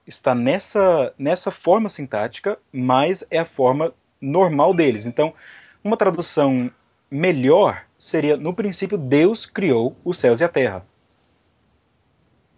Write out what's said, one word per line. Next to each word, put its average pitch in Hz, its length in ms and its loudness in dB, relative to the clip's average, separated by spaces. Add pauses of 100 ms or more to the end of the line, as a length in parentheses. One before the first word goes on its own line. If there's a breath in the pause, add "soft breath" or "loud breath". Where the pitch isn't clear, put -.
está - 300 -2
nessa, 180 840 0
nessa 165 340 -4
forma 202 380 0
sintática, 117 680 -6 (140)
mas 135 600 0
é 160 80 0
a 165 60 -2
forma 143 480 0 (280)
normal 160 520 2
deles. 127 320 0
Então, 147 280 -2 (500 loud breath)
uma 208 140 -2
tradução 147 760 0 (380)
melhor 151 760 2 (140)
seria, 147 400 -2
"No 156 160 -6
princípio, 196 440 -4
Deus 156 480 2
criou 131 600 -2
os 175 120 -4
céus 120 220 2
e 156 60 -2
a 170 40 0
terra." 107 360 -2 (1700)